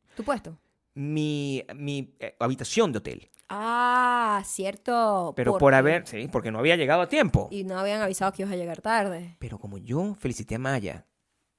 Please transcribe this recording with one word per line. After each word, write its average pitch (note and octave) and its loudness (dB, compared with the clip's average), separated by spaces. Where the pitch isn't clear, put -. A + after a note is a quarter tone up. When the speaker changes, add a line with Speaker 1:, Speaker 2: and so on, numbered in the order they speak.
Speaker 1:
¿Tu A3+ -8
puesto? G3+ -6
Speaker 2:
mi, D3 -2
mi, C#3+ -6
eh, - -10
habitación C3+ 0
de G#2+ -2
hotel. - -12
Speaker 1:
Ah, A#3+ 2
cierto. G3+ 0
Speaker 2:
Pero B2+ 2
por F#3 2
Speaker 1:
Porque C#3 8
Speaker 2:
haber, D3+ 4
sí, A#2 -8
porque A2+ -2
no A2 -4
había D#3 6
llegado D#3+ 4
a F3+ 0
tiempo. G#3 2
Speaker 1:
Y G3 -6
no F#3 -6
habían G3+ -2
avisado G3 0
que F#3+ -6
ibas G3 -4
a F3+ -4
llegar E3+ -8
tarde. F#3 -2
Speaker 2:
Pero A2+ -10
como G2+ -12
yo E3 -2
felicité A2+ -6
a A2+ -4
Maya B2 -4